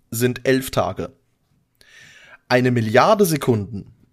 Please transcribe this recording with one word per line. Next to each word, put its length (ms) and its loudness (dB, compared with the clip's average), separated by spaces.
sind 360 -4
elf 240 0
Tage. 420 -4
Eine 220 2
Milliarde 540 2
Sekunden 680 -4